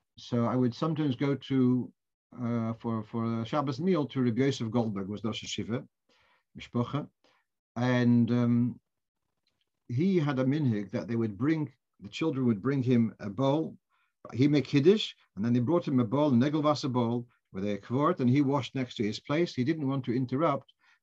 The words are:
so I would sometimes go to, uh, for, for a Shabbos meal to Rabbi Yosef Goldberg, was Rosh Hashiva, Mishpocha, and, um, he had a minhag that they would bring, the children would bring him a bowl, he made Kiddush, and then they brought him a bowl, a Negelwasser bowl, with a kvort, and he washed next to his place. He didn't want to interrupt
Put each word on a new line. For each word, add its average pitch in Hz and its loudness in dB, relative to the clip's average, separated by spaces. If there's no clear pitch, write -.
so 120 -2
I 120 0
would 123 0
sometimes 156 -2
go 139 -2
to, 127 2
uh, 117 -4
for, 113 -4
for 113 -4
a 117 -4
Shabbos 135 -4
meal 170 0
to 131 -4
Rabbi 123 2
Yosef 131 -2
Goldberg, 104 -2
was 104 -6
Rosh 107 -6
Hashiva, 98 -6
Mishpocha, 123 -4
and, 120 4
um, 120 2
he 175 2
had 143 2
a 127 2
minhag 127 0
that 92 -4
they 117 -4
would 110 -2
bring, 151 -2
the - -16
children 135 -2
would 107 2
bring 135 0
him 117 2
a 104 -8
bowl, 135 0
he 131 4
made 147 2
Kiddush, 156 4
and 95 -4
then 120 2
they 123 4
brought 170 0
him 135 2
a 117 2
bowl, 143 2
a 143 2
Negelwasser 147 2
bowl, 120 0
with 95 -4
a 101 -2
kvort, 143 0
and 123 2
he 139 4
washed 135 -2
next 127 -6
to 117 -2
his 107 -4
place. 165 -2
He 127 0
didn't 151 -2
want 135 -2
to 117 -2
interrupt 135 -2